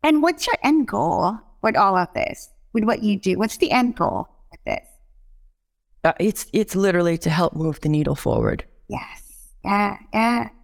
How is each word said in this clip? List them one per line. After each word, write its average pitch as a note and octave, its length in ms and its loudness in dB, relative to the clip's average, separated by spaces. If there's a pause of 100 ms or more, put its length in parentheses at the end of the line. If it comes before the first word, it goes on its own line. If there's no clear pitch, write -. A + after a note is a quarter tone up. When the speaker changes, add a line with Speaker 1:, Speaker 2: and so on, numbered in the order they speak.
Speaker 1:
and D4+ 200 4
what's E4+ 240 0
your B4 160 0
end D4 240 4
goal E3+ 500 0 (240)
with A3 140 0
all G3 220 4
of F3 180 0
this, - 340 -4 (240)
with G#3+ 120 0
what A3+ 180 0
you G3+ 160 0
do? F3+ 180 -2
What's A3 200 -4
the - 140 0
end B3 260 0
goal F#2+ 300 -2 (240)
with - 140 -20
this? G#1 200 -4 (1160)
Speaker 2:
Uh, D#3+ 160 2
it's, G3+ 340 -2
it's G#3+ 220 0
literally F3 440 2
to - 100 -2
help E3 240 2
move D#3 280 -4
the D3+ 80 -2
needle D3+ 260 2
forward. - 480 -2 (240)
Speaker 1:
Yes. - 640 -14 (140)
Yeah, G3+ 320 -2 (160)
yeah. A3+ 360 0 (140)